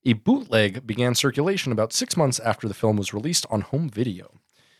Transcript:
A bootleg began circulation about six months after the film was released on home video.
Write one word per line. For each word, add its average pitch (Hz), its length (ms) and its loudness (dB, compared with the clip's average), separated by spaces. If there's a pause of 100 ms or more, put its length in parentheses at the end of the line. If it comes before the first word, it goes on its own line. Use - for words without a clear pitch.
A 123 80 4
bootleg 113 760 2
began 120 300 0
circulation 147 560 0
about 110 200 0
six - 240 -4
months 139 240 2
after 113 280 -2
the 101 60 -4
film 110 220 2
was 98 160 -2
released 131 380 -2
on 104 120 0
home 147 280 -4
video. 101 480 -6 (420)